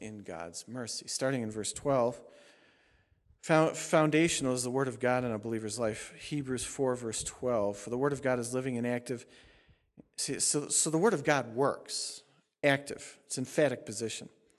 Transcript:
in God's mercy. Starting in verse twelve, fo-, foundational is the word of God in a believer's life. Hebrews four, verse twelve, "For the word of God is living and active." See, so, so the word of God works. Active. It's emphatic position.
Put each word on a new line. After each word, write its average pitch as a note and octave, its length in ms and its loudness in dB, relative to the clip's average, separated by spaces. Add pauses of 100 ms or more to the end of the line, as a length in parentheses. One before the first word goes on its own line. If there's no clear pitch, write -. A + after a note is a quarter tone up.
in A2 180 -10
God's E2+ 480 -10
mercy. A#2 420 -8
Starting C3 340 0
in A2 80 -2
verse G#2+ 220 -4
twelve, B2 480 2 (1200)
fo-, D#3+ 340 6
foundational D#3 800 4
is B2 100 -2
the B2 60 -2
word C3 180 2
of A2+ 100 -6
God B2 260 2
in B2 60 -2
a A2 80 -2
believer's A2 400 -4
life. A2 400 -2
Hebrews C3 460 -4
four, B2+ 320 0
verse A#2 260 -6
twelve, G#2+ 540 0
"For - 140 -10
the A#2+ 80 0
word C#3+ 140 2
of B2+ 100 -4
God B2+ 160 2
is A#2 140 -4
living B2+ 240 -2
and A#2 100 -2
active." A#2+ 380 -4 (920)
See, B2+ 240 -4
so, - 280 0
so - 220 2
the D#3+ 80 2
word G3+ 160 4
of C#3+ 100 -2
God C3 300 2
works. - 680 -2 (420)
Active. - 600 0
It's - 120 -6
emphatic B2+ 480 0
position. A2 420 -6 (300)